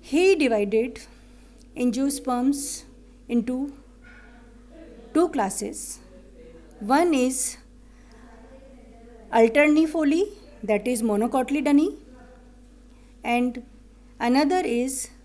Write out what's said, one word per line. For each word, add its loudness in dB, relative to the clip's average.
He 4
divided 0
angiosperms -2
into -2
two 2
classes. -6
One 2
is -2
alternifoli, 4
that -2
is -2
monocotyledony, 0
and -2
another 2
is -4